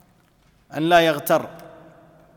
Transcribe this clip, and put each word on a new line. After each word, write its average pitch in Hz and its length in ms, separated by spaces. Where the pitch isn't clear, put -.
أن 147 80
لا 170 180
يغتر. 151 480